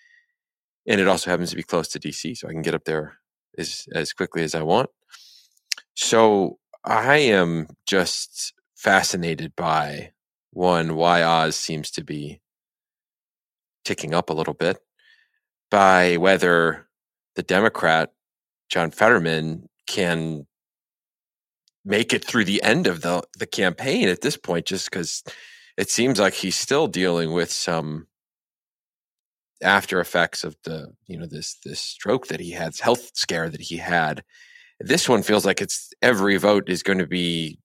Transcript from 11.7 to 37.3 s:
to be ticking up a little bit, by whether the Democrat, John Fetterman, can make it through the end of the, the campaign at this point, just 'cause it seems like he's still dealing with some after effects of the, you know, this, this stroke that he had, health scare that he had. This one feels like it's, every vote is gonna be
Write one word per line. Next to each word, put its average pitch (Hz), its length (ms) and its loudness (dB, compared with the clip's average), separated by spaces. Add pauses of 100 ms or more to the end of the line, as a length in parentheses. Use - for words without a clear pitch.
to 80 120 -8
be 73 380 -12 (1400)
ticking 80 300 -6
up 87 160 0
a 80 40 -2
little 78 200 -4
bit, 90 240 -2 (920)
by 92 460 6
whether 85 720 2 (480)
the 87 80 -6
Democrat, 90 680 2 (580)
John 85 220 -2
Fetterman, 82 760 2 (200)
can 82 580 -2 (1400)
make 156 300 0
it 110 120 -2
through 113 200 2
the 101 160 0
end 139 260 2
of 85 140 -2
the, 87 220 -2 (140)
the - 100 -8
campaign 120 600 0
at 90 140 0
this 151 160 -2
point, 85 280 -4
just - 260 -6
'cause - 320 -6 (540)
it 101 120 -2
seems 117 300 0
like 95 140 4
he's 92 220 -4
still 147 320 0
dealing 85 440 0
with 85 200 -2
some 80 560 -4 (1500)
after 95 380 2
effects 85 440 -2
of 80 200 -10
the, 80 300 -10 (120)
you 87 120 -12
know, 82 100 -12
this, 76 360 -12
this 69 160 -12
stroke - 480 -4
that - 120 -6
he 85 120 -10
had, 90 260 -8
health - 380 0
scare 165 340 -4
that - 120 -12
he 85 160 -10
had. 82 460 -2 (560)
This - 280 0
one 110 160 4
feels 104 220 2
like 98 160 0
it's, - 400 -8
every 101 360 4
vote 101 320 4
is 87 140 -2
gonna 90 240 0
be 85 580 -4